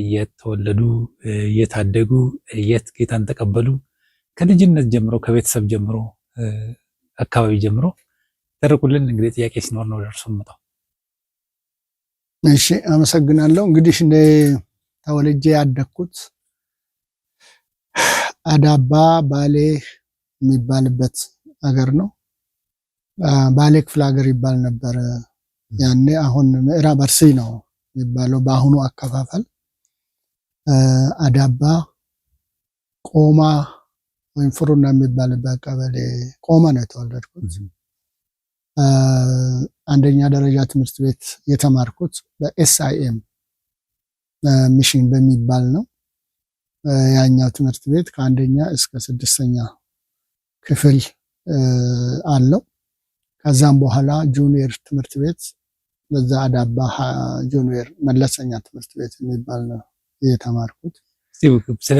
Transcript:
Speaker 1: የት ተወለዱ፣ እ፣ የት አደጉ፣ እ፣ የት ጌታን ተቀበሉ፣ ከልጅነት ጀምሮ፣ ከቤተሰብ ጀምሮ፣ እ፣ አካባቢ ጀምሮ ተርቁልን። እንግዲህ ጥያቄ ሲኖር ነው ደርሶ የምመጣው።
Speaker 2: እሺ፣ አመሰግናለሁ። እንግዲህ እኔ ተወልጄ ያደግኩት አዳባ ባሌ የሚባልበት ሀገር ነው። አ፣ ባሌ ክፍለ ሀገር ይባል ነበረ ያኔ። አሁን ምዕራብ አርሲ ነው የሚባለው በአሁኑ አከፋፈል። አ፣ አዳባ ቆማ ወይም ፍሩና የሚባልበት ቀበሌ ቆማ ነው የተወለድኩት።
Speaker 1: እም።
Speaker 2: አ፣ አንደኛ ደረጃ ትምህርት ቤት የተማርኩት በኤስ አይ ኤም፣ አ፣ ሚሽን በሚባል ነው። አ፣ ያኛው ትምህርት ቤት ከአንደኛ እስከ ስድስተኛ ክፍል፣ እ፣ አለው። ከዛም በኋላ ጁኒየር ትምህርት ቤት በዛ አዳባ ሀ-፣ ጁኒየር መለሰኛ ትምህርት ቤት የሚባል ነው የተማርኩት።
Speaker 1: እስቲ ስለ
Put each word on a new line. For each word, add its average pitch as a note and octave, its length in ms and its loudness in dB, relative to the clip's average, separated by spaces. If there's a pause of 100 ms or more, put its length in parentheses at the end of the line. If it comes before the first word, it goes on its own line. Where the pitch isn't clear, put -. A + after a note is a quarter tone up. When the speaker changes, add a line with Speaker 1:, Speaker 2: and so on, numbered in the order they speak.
Speaker 1:
የት G#2 260 -4
ተወለዱ፣ G#2 460 -4 (380)
እ፣ A2 160 -10 (160)
የት G#2+ 240 0
አደጉ፣ G#2+ 360 -2 (340)
እ፣ G#2+ 200 -8
የት A2 280 -2
ጌታን A2+ 320 -4
ተቀበሉ፣ A2 440 -2 (680)
ከልጅነት F3 500 4
ጀምሮ፣ A2+ 320 0
ከቤተሰብ A#2 460 -2
ጀምሮ፣ G#2+ 300 -4 (360)
እ፣ A#2+ 120 -10 (760)
አካባቢ A2+ 400 0
ጀምሮ G#2+ 260 -2 (800)
ተርቁልን። C#3+ 440 0
እንግዲህ A2+ 260 -2
ጥያቄ A#2 280 -6
ሲኖር A2 260 -8
ነው G#2+ 140 -8
ደርሶ G#2 240 -14
የምመጣው። G#2 340 -12 (1800)
Speaker 2:
እሺ፣ C#3+ 240 4 (220)
አመሰግናለሁ። D#3 760 2
እንግዲህ D#3+ 340 4
እኔ D#3 160 4 (920)
ተወልጄ D3 460 -2
ያደግኩት D3 640 -2 (2250)
አዳባ D3 460 2 (300)
ባሌ C#3+ 320 -2 (880)
የሚባልበት B2+ 720 0 (460)
ሀገር C3 300 0
ነው። F3 160 0 (1120)
አ፣ E3+ 120 -2 (200)
ባሌ D3 300 4
ክፍለ D3 240 -6
ሀገር C3+ 220 0
ይባል C3 340 -2
ነበረ B2 360 -6 (760)
ያኔ። B2+ 340 2 (120)
አሁን C#3 280 0 (160)
ምዕራብ D3 380 2
አርሲ C#3 200 0 (140)
ነው A#2 160 -2 (460)
የሚባለው B2+ 440 -4
በአሁኑ C3 400 2
አከፋፈል። C3+ 640 -6 (1200)
አ፣ C#3+ 100 2 (440)
አዳባ C3+ 420 0 (1400)
ቆማ D3+ 360 4 (960)
ወይም C#3+ 160 0
ፍሩና D3 340 2
የሚባልበት B2+ 760 0
ቀበሌ C3 340 -8 (460)
ቆማ E3 260 4
ነው B2+ 140 0
የተወለድኩት። A#2+ 680 -12
Speaker 1:
እም። G2 140 -14 (1120)
Speaker 2:
አ፣ D3 100 0 (1000)
አንደኛ C#3 340 4 (100)
ደረጃ C#3 260 2 (100)
ትምህርት C3 320 -4
ቤት C3 240 -4 (240)
የተማርኩት C3+ 680 -2 (220)
በኤስ D3 440 -2
አይ C#3 200 -4
ኤም፣ B2 160 -4 (1300)
አ፣ C#3+ 100 2 (160)
ሚሽን C3 380 2
በሚባል B2+ 640 2
ነው። E3+ 160 -2 (1000)
አ፣ C#3+ 100 -2 (180)
ያኛው C3 380 2
ትምህርት C3 360 -4
ቤት D#3+ 240 -2
ከአንደኛ C3 480 -2 (120)
እስከ - 220 -6 (100)
ስድስተኛ B2 540 -4 (1080)
ክፍል፣ C#3+ 300 4 (500)
እ፣ D#3 120 -4 (680)
አለው። C#3+ 340 4 (840)
ከዛም C#3+ 340 4
በኋላ C#3 320 0 (180)
ጁኒየር C#3 520 0
ትምህርት C3+ 360 -8
ቤት D3+ 240 -6 (720)
በዛ C3+ 200 -2 (100)
አዳባ B2 360 -2 (120)
ሀ-፣ B2+ 240 -6 (340)
ጁኒየር B2+ 420 -4 (140)
መለሰኛ C3 480 -2 (100)
ትምህርት - 340 -20
ቤት - 200 -12
የሚባል B2 520 -10
ነው A#2 140 -12 (420)
የተማርኩት። A#2+ 720 -4 (340)
Speaker 1:
እስቲ - 140 -8 (420)
ስለ C#3 160 0